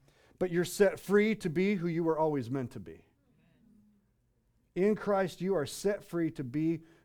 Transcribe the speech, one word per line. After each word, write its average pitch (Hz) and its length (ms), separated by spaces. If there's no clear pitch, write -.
but 180 140
you're 175 120
set 185 360
free 208 340
to 190 160
be 185 240
who 170 140
you 165 160
were 160 140
always 147 300
meant 127 240
to 113 80
be. 82 220
In 202 200
Christ, 190 480
you 190 120
are 147 120
set - 360
free 170 280
to 160 120
be 156 380